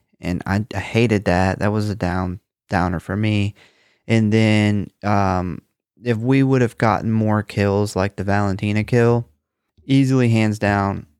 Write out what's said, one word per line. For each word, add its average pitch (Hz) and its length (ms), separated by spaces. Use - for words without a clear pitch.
And 87 260
I, 101 280
I 98 60
hated 113 460
that. 92 340
That 104 120
was 107 180
a 98 60
down, 90 440
downer 87 300
for - 160
me. 104 380
And 110 260
then, 107 560
um, 95 580
if 117 140
we 131 260
would 131 180
have 117 160
gotten 110 340
more 107 300
kills 101 540
like 98 200
the 95 80
Valentina 104 600
kill, 120 440
easily 131 440
hands 107 300
down, 98 480